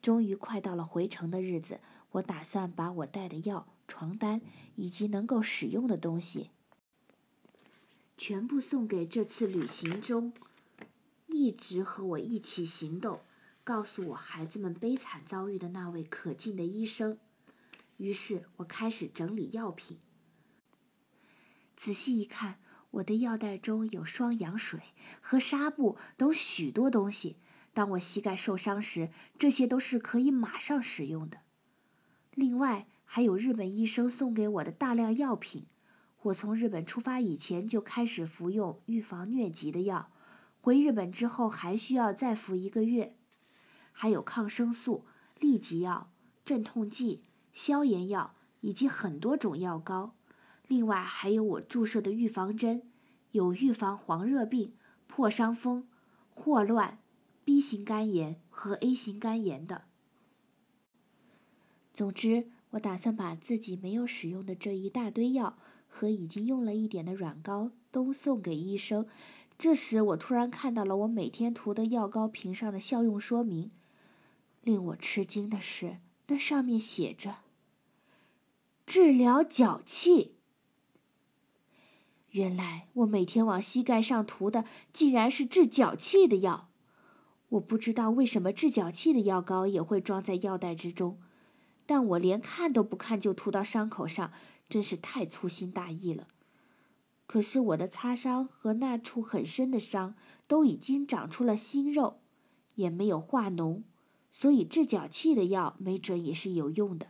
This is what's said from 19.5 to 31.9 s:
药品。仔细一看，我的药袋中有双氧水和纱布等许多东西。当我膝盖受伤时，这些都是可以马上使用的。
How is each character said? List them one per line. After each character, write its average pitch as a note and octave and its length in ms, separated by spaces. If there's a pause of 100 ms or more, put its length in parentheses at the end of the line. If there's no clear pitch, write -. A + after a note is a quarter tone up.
药 A3+ 200
品。 - 280 (1800)
仔 - 180
细 A#3 260
一 G3+ 60
看， G3 320 (320)
我 G3 140
的 G#3+ 160
药 A#3 180
袋 G#3 180
中 A3 360
有 E3+ 120
双 A#3+ 360
氧 F3+ 180
水 E3 220 (420)
和 C4 180
纱 C#4+ 300
布 C#4 260 (220)
等 C#4+ 160
许 D#3 380
多 B3+ 180
东 G3+ 220
西。 - 260 (360)
当 G3+ 180
我 F#3 80
膝 F3+ 200
盖 G3+ 160
受 F#3 220
伤 G3+ 240
时， E3 300 (280)
这 D4 100
些 C4 160
都 B3+ 140
是 B3+ 180
可 A#3 220
以 C4 100
马 B3 300
上 C#4+ 240
使 - 220
用 D#3+ 240
的。 - 80 (1000)